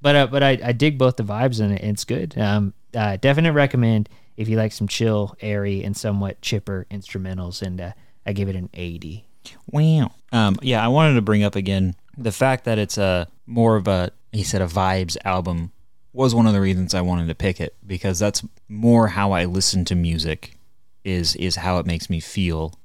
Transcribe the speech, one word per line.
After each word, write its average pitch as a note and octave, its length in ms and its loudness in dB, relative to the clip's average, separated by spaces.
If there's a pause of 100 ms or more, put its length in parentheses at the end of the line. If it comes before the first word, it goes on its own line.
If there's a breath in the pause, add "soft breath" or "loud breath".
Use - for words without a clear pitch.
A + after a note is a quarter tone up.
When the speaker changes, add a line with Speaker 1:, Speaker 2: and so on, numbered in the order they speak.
Speaker 1:
but, C#3+ 140 4
uh, C#3 100 4
but C3+ 160 0
I, C3+ 200 4
I A#2+ 100 0
dig C#3+ 260 0
both B2+ 180 4
the A#2+ 60 -2
vibes, A2 380 0
and G#2 120 2
it, G2 100 -2
it's G#2 220 -4
good. - 320 -6
Um, G#2 380 0 (200)
uh, G#2 220 0
definite D3 380 2
recommend A#2+ 540 2 (280 soft breath)
if A2 120 -4
you A2+ 100 0
like A2 140 0
some G2+ 160 -4
chill, G#2+ 520 0
airy, G2+ 440 -4
and G2+ 120 -6
somewhat G2 460 -4
chipper G2 480 -4
instrumentals, F#2 720 -8
and, F#2 180 -6
uh, F2+ 120 -10 (340 soft breath)
I G#2 80 -2
give G2 160 -2
it F#2+ 60 -4
an F2+ 180 -8
eighty. E2+ 500 -10 (460 loud breath)
Speaker 2:
Wow. D3+ 420 2 (200)
Um, G#2 280 2
yeah, A#2+ 240 0
I A#2 40 2
wanted D3 260 4
to A#2 80 4
bring G#2 200 2
up G#2 140 0
again F#2+ 380 0 (240)
the A#2 140 -2
fact C3 320 0
that A2+ 140 0
it's G#2 200 -2
a F#2 280 0 (200)
more A#2 300 4
of G2 120 0
a, F#2 220 2 (220)
he G#2+ 100 -2
said, G2 180 -2
a F#2 60 0
vibes F#2 580 0
album F2+ 480 -2 (400)
was B2+ 220 2
one A#2 120 6
of A2 60 4
the G2 80 4
reasons F#2 320 0
I F#2+ 80 0
wanted F2 280 0
to E2 60 -4
pick - 260 -2
it, D#2+ 140 -6 (120)
because F#2 320 -4
that's G#2 260 -2 (240)
more A2+ 400 4
how G2 240 0
I F2+ 140 2
listen F#2 400 0
to - 80 0
music, E2 640 -2 (480)
is, F2+ 320 -2
is F2 200 -4
how F2+ 220 0
it E2+ 80 -2
makes E2 240 -4
me F2 100 -2
feel. D#2+ 540 -4 (100)